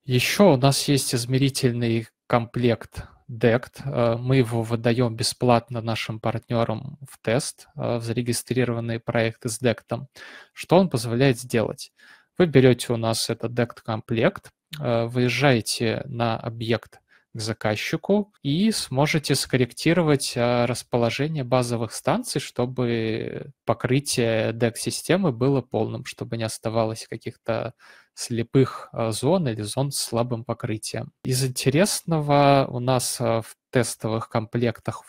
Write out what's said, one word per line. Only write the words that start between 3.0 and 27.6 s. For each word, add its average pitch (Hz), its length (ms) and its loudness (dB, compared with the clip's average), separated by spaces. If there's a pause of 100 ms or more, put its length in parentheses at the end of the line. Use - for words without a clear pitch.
дект. 117 560 0
Э, 120 340 0
мы 127 200 2
его 117 240 2
выдаём 117 520 0
бесплатно 117 640 2
нашим 110 380 -6
партнёрам 113 800 -4 (100)
в - 140 -20
тест, - 540 -4
э, 120 220 -2
в 117 40 -6
зарегистрированные 117 960 -2
проекты 113 520 -2
с - 100 -8
дектом. 123 480 -2 (440)
Что - 260 4
он 190 100 4
позволяет 123 500 2
сделать? - 540 -2 (460)
Вы 180 80 4
берёте 127 460 6
у 120 40 -2
нас 113 340 -2
этот 120 240 -6
дект-комплект, 117 960 -2 (300)
э, 117 260 0
выезжаете 123 1000 0
на 117 300 -2
объект 113 640 -6 (340)
к 117 60 -10
заказчику 117 920 -2 (100)
и 170 280 0
сможете 147 640 0
скорректировать, 147 1000 0
э, 120 300 2
расположение 123 800 -2
базовых 120 480 0
станций, - 480 -2
чтобы 120 1120 -4 (140)
покрытие 113 880 0
дек-системы 123 760 0
было 127 300 0
полным, 113 460 -4
чтобы 117 320 -8
не 113 60 -2
оставалось 110 640 -2
каких-то 117 680 -8 (400)